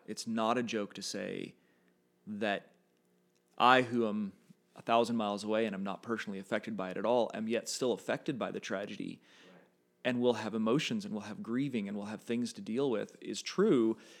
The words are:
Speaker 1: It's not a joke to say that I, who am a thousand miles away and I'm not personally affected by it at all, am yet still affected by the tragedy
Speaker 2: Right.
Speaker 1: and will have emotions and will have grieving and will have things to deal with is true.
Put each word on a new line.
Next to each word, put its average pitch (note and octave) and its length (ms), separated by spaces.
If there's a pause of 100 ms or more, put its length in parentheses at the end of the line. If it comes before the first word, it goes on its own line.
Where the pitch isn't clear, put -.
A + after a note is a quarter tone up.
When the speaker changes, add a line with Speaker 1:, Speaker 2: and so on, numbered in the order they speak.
Speaker 1:
It's - 200
not A2+ 320
a B2 40
joke G#2+ 320
to G2 80
say F#2+ 520 (720)
that G2+ 440 (880)
I, C3 240
who A#2 260
am G#2 240 (440)
a - 60
thousand A#2 340
miles G2+ 280
away G#2+ 220
and G2 80
I'm G2 100
not G2 180
personally G#2+ 360
affected G#2+ 380
by F#2 140
it F#2+ 60
at G2 80
all, A#2 300
am A2 140
yet A2+ 200
still B2 240
affected - 460
by F#2+ 120
the G#2 100
tragedy G2+ 600 (320)
Speaker 2:
Right. - 80 (440)
Speaker 1:
and B2 160
will B2 140
have G#2+ 200
emotions A2 500
and G#2 100
will G#2 80
have G#2 200
grieving A#2 460
and G2+ 80
will G2+ 100
have G#2+ 160
things A#2+ 320
to G#2 60
deal A#2 300
with G#2+ 300
is G#2 200
true. B2+ 560 (240)